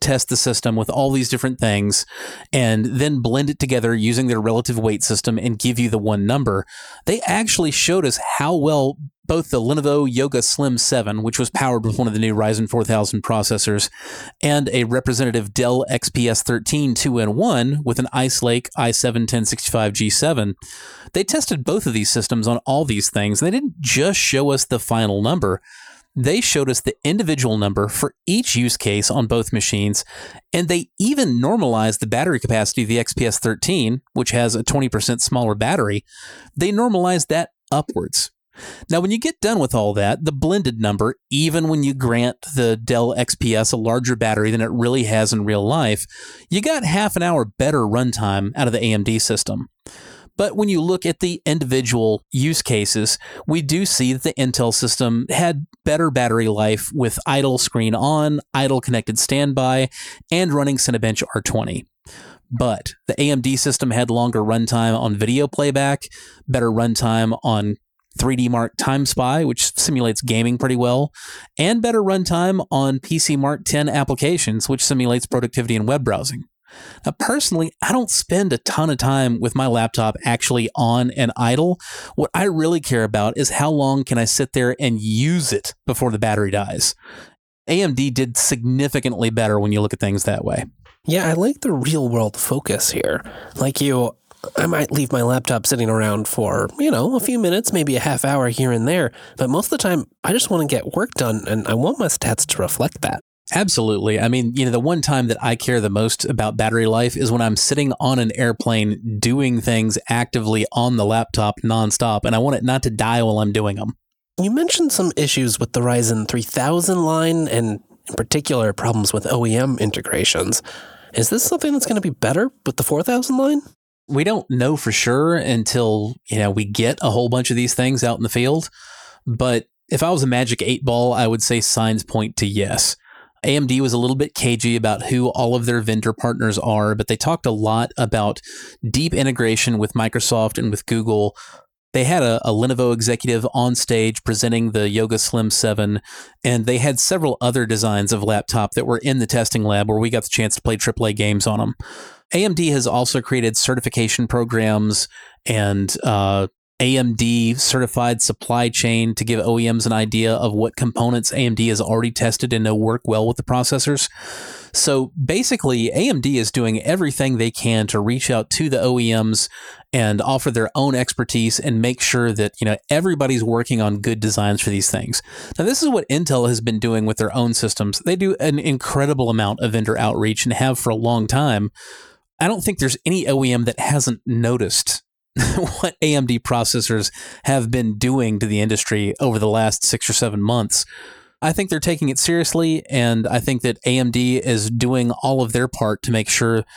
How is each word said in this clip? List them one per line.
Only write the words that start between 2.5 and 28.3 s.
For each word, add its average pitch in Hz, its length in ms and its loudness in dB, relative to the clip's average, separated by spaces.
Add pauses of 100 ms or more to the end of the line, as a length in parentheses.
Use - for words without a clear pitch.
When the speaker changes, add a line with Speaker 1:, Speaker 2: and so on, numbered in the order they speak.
Speaker 1:
and 113 320 2
then 135 360 0
blend 135 300 0
it 143 80 -4
together 123 340 2
using 117 360 2
their 113 120 0
relative 113 380 0
weight 110 240 0
system 110 340 0
and 104 220 -2
give 120 220 0
you 120 100 2
the 110 80 0
one 101 280 0
number. 117 380 0 (420)
They 220 160 0
actually 185 500 0
showed 175 340 0
us - 140 -2 (180)
how 151 160 0
well 147 440 2 (280)
both 160 220 -2
the 123 120 0
Lenovo 143 460 2
Yoga 131 360 0
Slim 131 340 0
seven, 107 460 0
which 117 160 -2
was 120 100 0
powered 120 380 0
with 110 120 -2
one 123 80 2
of 110 60 0
the 107 80 0
new 110 140 2
Ryzen 107 340 0
four 117 160 0
thousand 107 380 0
processors, 104 680 0 (540)
and 147 260 2
a 123 160 0
representative 117 680 0
Dell 127 340 2
X - 220 -2
P 120 180 2
S 113 140 0
thirteen 135 500 0
two-in-one 127 880 0
with 123 160 0
an 127 140 0
Ice 131 300 0
Lake 120 340 2
i 120 140 2
seven 117 360 0
ten 113 200 0
sixty-five 107 480 0
G 107 160 0
seven. 120 460 0 (580)
They 196 100 2
tested 190 400 -2
both 196 220 0
of 120 80 0
these 107 160 0
systems 113 360 0
on 117 200 2
all 139 180 2
these 107 240 0
things, 208 320 0
and 156 60 2
they 208 120 0
didn't 262 220 -4
just 143 400 2
show 139 300 2
us 135 160 0
the 120 120 0
final 104 440 0
number. 110 400 0 (520)
They 147 280 2
showed 139 260 2
us 123 140 0
the 117 200 -2
individual 147 540 2
number 101 320 2
for - 260 -4 (120)
each 214 300 0